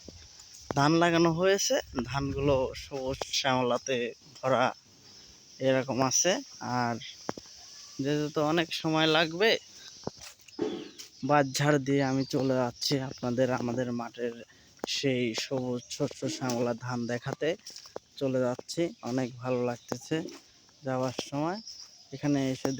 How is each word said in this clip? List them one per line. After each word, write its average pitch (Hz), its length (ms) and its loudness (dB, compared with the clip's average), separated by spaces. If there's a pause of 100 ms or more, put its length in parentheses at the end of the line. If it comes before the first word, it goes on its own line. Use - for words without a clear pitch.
(760)
ধান 143 140 6 (120)
লাগানো 170 260 6 (100)
হয়েছে, 196 360 4 (340)
ধানগুলো 139 460 0 (280)
সবুজ 131 360 -6 (180)
শ্যামলাতে 127 600 2 (400)
ভরা 127 280 4 (1000)
এরকম 131 300 2 (120)
আছে। 175 220 2 (460)
আর 120 180 0 (1080)
যেহেতু 151 360 0 (120)
অনেক 165 160 2 (140)
সময় 160 260 4 (100)
লাগবে, 165 320 2 (1800)
বাঁশঝাড় 147 580 4
দিয়ে 139 240 2
আমি 135 120 0 (120)
চলে 131 260 2
যাচ্ছি 120 320 -2 (160)
আপনাদের 127 380 0 (120)
আমাদের 120 280 -2 (120)
মাঠের 117 360 -6 (600)
সেই 127 280 2 (220)
সবুজ 127 360 -2 (140)
শস্য - 260 -4 (140)
শ্যামলা 120 380 0 (120)
ধান 123 140 -4 (120)
দেখাতে 131 380 -4 (680)
চলে 131 260 0
যাচ্ছি। 127 360 -2 (280)
অনেক 127 180 0 (160)
ভালো 127 160 0 (100)
লাগতেছে - 480 -6 (680)
যাওয়ার 127 300 0 (120)
সময়। 160 300 -2 (560)
এখানে 143 240 2 (140)
এসে 135 160 -2 (100)